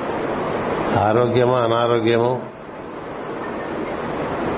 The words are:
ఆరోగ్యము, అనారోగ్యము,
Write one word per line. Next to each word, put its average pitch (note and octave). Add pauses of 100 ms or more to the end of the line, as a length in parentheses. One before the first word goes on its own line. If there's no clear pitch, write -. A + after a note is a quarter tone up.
(1000)
ఆరోగ్యము, A#2+
అనారోగ్యము, A#2 (2250)